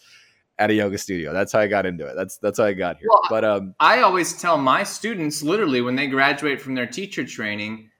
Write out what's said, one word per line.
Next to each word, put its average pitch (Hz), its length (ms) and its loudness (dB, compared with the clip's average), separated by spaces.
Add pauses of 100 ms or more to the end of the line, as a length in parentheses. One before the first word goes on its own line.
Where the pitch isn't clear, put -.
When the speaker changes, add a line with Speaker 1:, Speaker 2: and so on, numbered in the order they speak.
(580)
Speaker 1:
at 107 120 2
a 107 40 4
yoga 101 240 2
studio. 85 340 -6
That's 95 220 -2
how 113 60 4
I 107 80 4
got 98 180 2
into 87 200 -6
it. 67 120 -10
That's, 95 220 -6
that's 104 200 -2
how 113 60 4
I 104 80 2
got 90 240 -4
here. - 120 -8
Speaker 2:
Well, 196 200 6
Speaker 1:
But, 110 160 2
um, 98 340 0
Speaker 2:
I 202 220 6
always 185 400 2
tell 170 160 2
my 139 260 2
students, 185 580 -6
literally, 156 380 0
when 123 160 -2
they 139 120 -2
graduate 139 540 0
from 131 140 -8
their 123 100 -4
teacher 156 380 -8
training, 107 640 -8 (100)